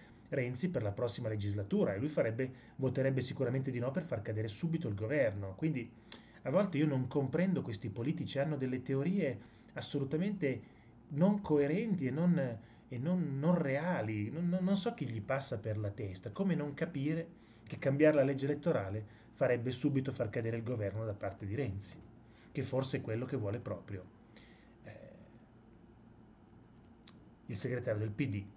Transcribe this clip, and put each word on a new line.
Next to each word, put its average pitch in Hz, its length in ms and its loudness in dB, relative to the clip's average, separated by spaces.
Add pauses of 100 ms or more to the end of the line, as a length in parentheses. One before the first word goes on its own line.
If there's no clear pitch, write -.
(300)
Renzi 127 400 0
per 147 120 0
la 101 100 0
prossima 117 380 -2
legislatura 101 640 0
e 98 60 -2
lui 147 100 0
farebbe, 131 420 0 (240)
voterebbe 131 460 2
sicuramente 131 500 0
di 120 80 -2
no 123 120 0
per 180 120 -2
far 107 180 -4
cadere 110 260 -2
subito 160 400 -2
il 104 80 -2
governo. 101 600 0
Quindi 131 340 -2 (520)
a 135 80 -6
volte 180 280 4
io 151 80 4
non 135 220 2
comprendo 160 540 2
questi 113 280 -6
politici, 131 500 -2
hanno 147 180 0
delle 127 240 -2
teorie 139 580 0 (340)
assolutamente 147 880 0 (480)
non 190 320 4
coerenti 156 640 4
e 120 40 0
non, 165 260 4 (520)
e 123 80 -6
non, 147 420 0
non 170 160 4
reali. 135 720 0
Non, 170 200 0
non, 185 140 2
non 196 120 4
so 233 180 0
chi 127 160 -4
gli 110 120 -4
passa 131 380 -2
per 107 180 -2
la 104 140 -2
testa, 98 400 -8
come 190 240 2
non 147 180 -2
capire 156 540 -2 (360)
che - 140 -10
cambiare 151 380 6
la 139 80 8
legge 135 220 0
elettorale 110 600 0 (280)
farebbe 123 380 2
subito 135 400 0
far 120 180 -2
cadere 113 280 -2
il 117 60 -4
governo 110 420 -2
da 104 80 -2
parte 101 320 -6
di 101 100 -4
Renzi, 101 400 -4 (560)
che 135 120 -2
forse 127 340 -2
è 98 40 -4
quello 113 240 -2
che 131 120 -2
vuole 107 220 -2
proprio, 95 440 -8 (800)
eh, - 80 -14 (2500)
il 117 100 -8
segretario 117 440 -2
del 110 100 -2
P 127 180 0
D 101 160 -4 (140)